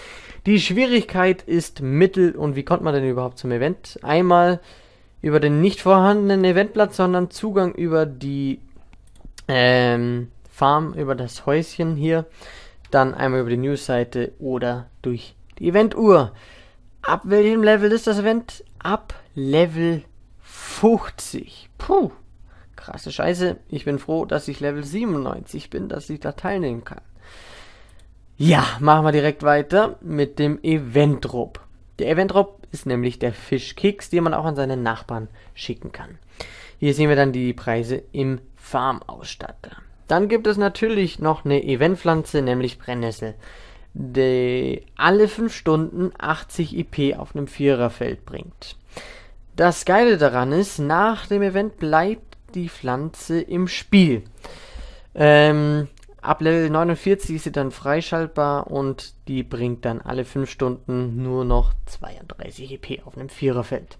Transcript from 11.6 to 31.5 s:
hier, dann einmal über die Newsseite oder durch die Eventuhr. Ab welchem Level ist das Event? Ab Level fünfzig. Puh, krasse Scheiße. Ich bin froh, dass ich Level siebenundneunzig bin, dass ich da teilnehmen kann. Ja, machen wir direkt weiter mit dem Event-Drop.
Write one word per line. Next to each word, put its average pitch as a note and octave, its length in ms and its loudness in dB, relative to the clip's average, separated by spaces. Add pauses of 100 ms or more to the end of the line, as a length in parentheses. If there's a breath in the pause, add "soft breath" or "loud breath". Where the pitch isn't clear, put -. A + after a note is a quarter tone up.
hier, D#3+ 300 0 (680 loud breath)
dann C3 220 4
einmal C3 260 0
über A#2+ 100 -2
die A#2+ 60 -2
Newsseite B2+ 840 -2
oder A#2+ 500 -6 (120)
durch A#2+ 340 -6 (220)
die E3 120 -2
Eventuhr. G3 640 6 (680 soft breath)
Ab E3+ 220 -2
welchem G#3 400 4
Level G#3 300 6
ist A3+ 140 0
das G#3 120 0
Event? A3 460 -2 (120)
Ab - 360 -6 (220)
Level D#3+ 680 0 (380)
fünfzig. - 1400 -2
Puh, F4+ 340 0 (640 soft breath)
krasse - 340 -16
Scheiße. F3 460 -2 (140)
Ich D3+ 160 -8
bin C#3+ 140 -2
froh, D#3+ 260 -4
dass - 240 -4
ich C#3 100 -10
Level C#3+ 240 -4
siebenundneunzig D3 840 -6
bin, - 180 -8
dass - 220 -10
ich D3+ 100 -10
da D3 140 -8
teilnehmen E3 500 -6
kann. - 180 -18 (1300 loud breath)
Ja, D3 300 4 (160)
machen D#3 240 6
wir D3+ 80 2
direkt D3 300 0
weiter D3 580 2
mit D3 380 -4
dem D3 220 0
Event-Drop. C#3 1000 0 (380)